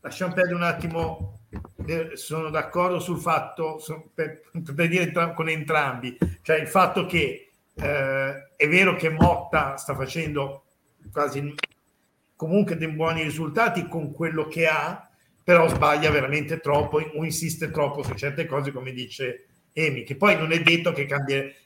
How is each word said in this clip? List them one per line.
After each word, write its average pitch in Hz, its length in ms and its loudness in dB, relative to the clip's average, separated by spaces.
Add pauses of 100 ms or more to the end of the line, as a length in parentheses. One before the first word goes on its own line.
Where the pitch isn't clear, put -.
lasciamo 180 320 -4
perdere 180 220 2
un 175 60 0
attimo, 165 760 -2 (480)
eh, 160 260 -4
sono 160 380 -6
d'accordo 175 480 0
sul 175 200 -2
fatto, 156 600 -2
so-, 160 340 -12
per, 156 280 -6 (340)
per 170 120 4
dire 175 180 2
entra-, 170 280 0
con 160 160 -4
entrambi, 143 640 -2 (280)
cioè 160 160 4
il 151 80 -4
fatto 190 400 4
che, 151 460 -2 (200)
eh, 139 800 -2
è 147 120 4
vero 180 280 4
che 160 140 0
Motta 156 680 2
sta - 180 -6
facendo 139 720 -4 (460)
quasi 143 440 -4 (800)
comunque 170 420 2
dei 160 120 -4
buoni 160 340 -2
risultati 160 640 -2
con 151 240 -6
quello 160 360 -2
che 165 200 0
ha, 156 420 -2 (340)
però 170 240 8
sbaglia 151 440 4
veramente 147 480 0
troppo 147 380 2
o 156 260 -2
insiste 165 480 -4
troppo 143 320 -2
su 117 100 -4
certe 143 320 -4
cose, 139 260 -2
come 131 200 -10
dice 123 560 -8 (260)
Emi, 139 300 -2
che 139 120 -8
poi 202 220 4
non 160 140 0
è 165 100 2
detto 165 300 4
che 143 140 -2
cambie-, 139 500 -2 (100)